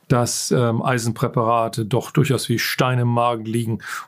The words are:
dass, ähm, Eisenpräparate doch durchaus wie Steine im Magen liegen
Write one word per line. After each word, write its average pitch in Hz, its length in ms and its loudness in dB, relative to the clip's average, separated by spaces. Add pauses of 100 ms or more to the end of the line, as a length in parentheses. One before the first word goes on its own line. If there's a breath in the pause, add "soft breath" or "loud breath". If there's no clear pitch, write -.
dass, 120 420 0
ähm, 120 320 2
Eisenpräparate 117 1040 0
doch 110 240 -2
durchaus 143 380 2
wie 117 100 0
Steine 127 440 0
im 120 60 2
Magen 120 360 2
liegen 113 340 -2 (300 loud breath)